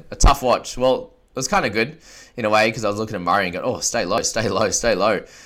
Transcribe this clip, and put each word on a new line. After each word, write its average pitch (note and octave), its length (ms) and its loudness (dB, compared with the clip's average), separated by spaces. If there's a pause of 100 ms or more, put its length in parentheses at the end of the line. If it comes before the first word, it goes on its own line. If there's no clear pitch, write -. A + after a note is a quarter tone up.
(120)
a - 40 -10
tough - 280 4
watch. A#2 340 0
Well, B2+ 360 0 (180)
it - 40 -20
was C3+ 120 -4
kinda E3 240 0
good A#2 260 -2 (400)
in A#2 80 -2
a G#2+ 60 0
way G#2+ 200 4
'cause A#2 140 -4
I G2+ 40 2
was G#2 100 -2
looking G#2+ 160 -6
at F#2 60 -6
Murray F#2 240 0
and F2 80 -4
going, F2 120 -6
"Oh, A2 140 -2
stay A2+ 260 -2
low, G#2 160 0
stay A2 280 -2
low, G2 200 0
stay A2+ 240 0
low," G2 300 0 (220)